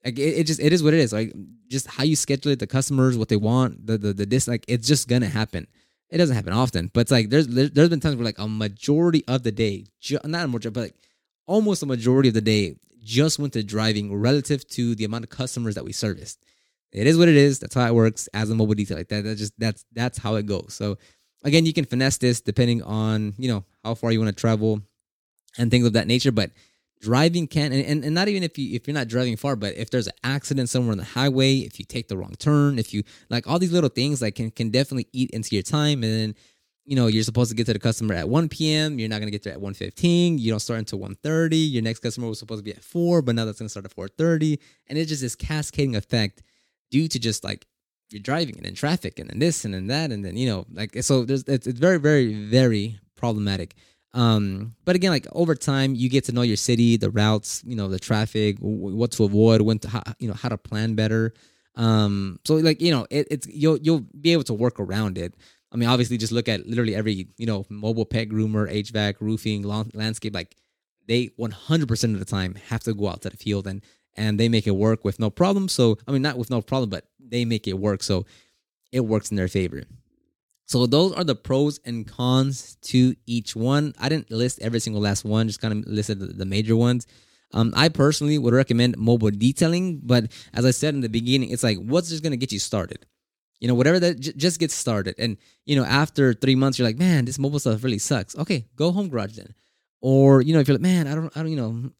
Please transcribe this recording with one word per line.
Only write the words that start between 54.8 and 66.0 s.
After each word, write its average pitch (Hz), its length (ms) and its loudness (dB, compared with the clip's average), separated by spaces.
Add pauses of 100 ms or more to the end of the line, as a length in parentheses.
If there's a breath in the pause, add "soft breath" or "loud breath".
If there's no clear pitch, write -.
but 180 120 2
again, 180 160 2
like, 135 180 -2
over 165 240 0
time, 135 400 0
you 123 140 0
get 127 160 4
to 120 80 -4
know 120 100 2
your 113 140 2
city, 117 400 4
the 98 140 0
routes, 107 540 0
you 120 120 -8
know, 101 100 -4
the 95 140 -4
traffic, 107 560 0
w-, 107 200 -6
w-, 98 200 -6
what 120 160 -2
to 110 120 2
avoid, 110 360 6
when 107 180 2
to, - 100 -10
how, 107 140 -6 (160)
you 123 80 -6
know, 101 80 -6
how 120 140 -8
to 113 100 -6
plan 110 380 -4
better. 110 360 0 (440 soft breath)
Um, 101 680 0
so, 156 120 2
like, 156 240 2
you 170 100 2
know, 127 180 -2
it, 143 220 -4
it's, 139 160 -6
you'll, 151 320 0
you'll 156 260 0 (160)
be 165 120 2
able 156 120 2
to 117 100 -4
work 117 260 -2
around 95 360 -2
it. 90 180 -8 (360 soft breath)
I 120 60 -8
mean, 117 120 2
obviously, 120 300 2